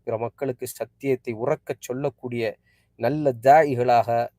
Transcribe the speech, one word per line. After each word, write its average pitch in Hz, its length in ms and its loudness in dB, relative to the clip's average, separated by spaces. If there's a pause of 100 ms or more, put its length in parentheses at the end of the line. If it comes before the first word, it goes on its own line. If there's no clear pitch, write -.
பிற 113 160 -4
மக்களுக்கு 123 480 -6
சத்தியத்தை 123 680 -6
உரக்கச் 139 460 -6
சொல்லக்கூடிய 123 760 -6 (400)
நல்ல 139 360 0 (100)
தாயிகளாக 123 680 4 (280)